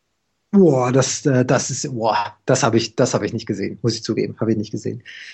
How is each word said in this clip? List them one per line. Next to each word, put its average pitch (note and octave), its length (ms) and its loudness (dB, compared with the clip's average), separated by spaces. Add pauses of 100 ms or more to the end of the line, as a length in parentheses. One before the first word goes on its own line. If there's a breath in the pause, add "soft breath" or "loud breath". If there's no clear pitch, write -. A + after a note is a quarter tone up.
(560)
Boah, C3+ 360 6
das, C3 340 0
äh, B2+ 180 4
das B2+ 280 0
ist, B2+ 240 -8
boah, A2 500 -2
das C3+ 160 2
hab A2+ 140 2
ich, A2+ 200 0
das B2+ 200 2
hab G#2 80 -2
ich G2 100 -4
nicht A2+ 140 -6
gesehen, G2+ 340 -6
muss A#2 140 -2
ich - 80 -12
zugeben, G#2+ 360 -4
hab A2 100 -2
ich A2 60 2
nicht G2+ 140 -6
gesehen. A2 320 -8 (320 loud breath)